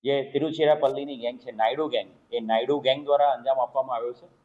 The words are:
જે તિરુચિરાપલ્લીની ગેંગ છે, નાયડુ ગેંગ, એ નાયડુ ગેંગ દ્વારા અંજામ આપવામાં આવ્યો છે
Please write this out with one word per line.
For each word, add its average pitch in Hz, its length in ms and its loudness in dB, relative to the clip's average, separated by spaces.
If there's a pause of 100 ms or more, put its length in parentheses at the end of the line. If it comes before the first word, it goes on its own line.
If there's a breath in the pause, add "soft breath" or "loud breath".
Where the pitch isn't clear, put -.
જે 139 100 2 (180)
તિરુચિરાપલ્લીની 147 920 0
ગેંગ 120 180 -6
છે, 131 100 -12
નાયડુ 120 420 0
ગેંગ, 101 160 -2 (240)
એ - 60 -2
નાયડુ 117 460 0
ગેંગ 135 180 2
દ્વારા 143 320 4
અંજામ 131 240 -2
આપવામાં 131 360 -2
આવ્યો 120 240 -6
છે 165 60 -20 (180)